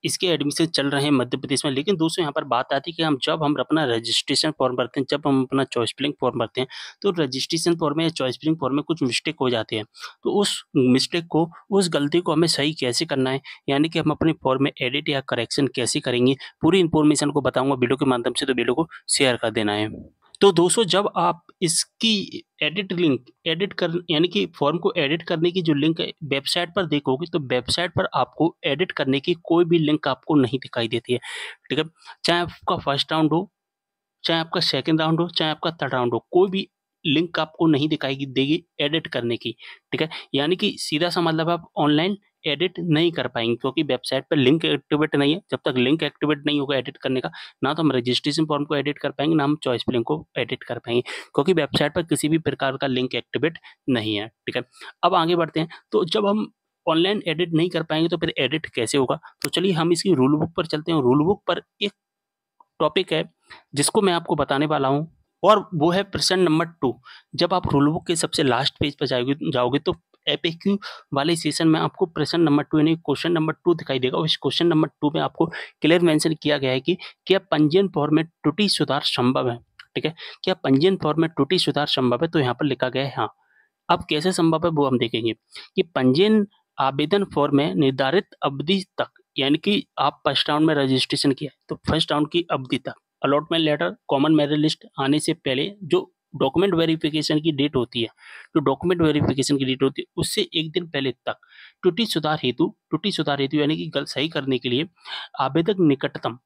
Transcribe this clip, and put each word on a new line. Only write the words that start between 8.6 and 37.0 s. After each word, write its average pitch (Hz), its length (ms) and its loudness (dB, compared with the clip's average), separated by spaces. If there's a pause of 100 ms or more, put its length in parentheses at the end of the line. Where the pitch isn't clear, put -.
में 147 80 -2
कुछ 160 200 -2
मिस्टेक 135 380 -2
हो 131 80 2
जाते 117 260 -2
हैं। 107 100 -4 (380)
तो - 160 0
उस 202 160 0 (220)
मिस्टेक 131 500 2
को, 160 200 0 (240)
उस 196 180 2
गलती 156 320 0
को 175 120 -2
हमें 165 160 2
सही 147 260 0
कैसे 131 300 -2
करना 135 240 -2
है, 135 120 -2 (280)
यानी 143 200 2
कि 165 100 -2
हम 151 120 2
अपने 160 220 0 (100)
फॉर्म 131 200 2
में 147 80 0 (100)
एडिट 143 280 -2
या 139 180 0
करेक्शन 123 480 0
कैसे 127 240 -2
करेंगे, 127 360 2 (260)
पूरी 175 180 4
इन्फॉर्मेशन 151 520 2
को 143 100 0
बताऊंगा 131 340 0
वीडियो 127 220 0
के 143 100 0
माध्यम 123 260 0
से, 139 120 -2
तो 135 80 0
वीडियो 123 220 0
को 165 120 0 (220)
शेयर 127 280 2
कर 113 140 -2
देना 107 220 -2
है। 107 160 -2 (520)
तो 202 100 8
दोस्तों, 175 340 4
जब 185 320 0
आप 170 260 0 (180)
इसकी 196 840 -2 (180)
एडिट 185 320 -4
लिंक, 160 320 0 (220)
एडिट 170 260 -4
कर, 170 180 -2 (180)
यानी 165 180 2
कि 196 180 -2 (100)
फॉर्म 147 220 0
को - 200 -2
एडिट 156 260 -2
करने 170 280 0
की 185 100 -2
जो 160 120 0
लिंक 156 280 0
है - 60 -4 (180)
वेबसाइट 143 500 -4
पर 190 100 0
देखोगे, 143 420 -2
तो 170 140 -4
वेबसाइट 131 500 -2
पर - 240 -2
आपको 143 400 0 (100)
एडिट 156 260 -2
करने 139 280 0
की 175 140 -2 (100)
कोई 175 220 4
भी 170 140 4
लिंक 151 280 0
आपको 139 280 -2
नहीं 127 240 2
दिखाई 117 280 -6
देती 120 260 -4
है, 117 60 0 (500)
ठीक 135 100 -2
है। 160 60 -2 (400)
चाहे 175 160 2
आपका 175 380 -4
फर्स्ट 143 320 -4
राउंड 156 220 2
हो, 180 180 -2 (720)
चाहे 165 160 0
आपका 165 220 -4
सेकंड 160 400 0
राउंड 160 200 0
हो, 175 80 -2
चाहे 160 220 -2
आपका 160 220 -4
थर्ड 135 200 -6
राउंड 123 200 0
हो, 113 180 -4
कोई 185 180 4
भी 190 180 -4 (380)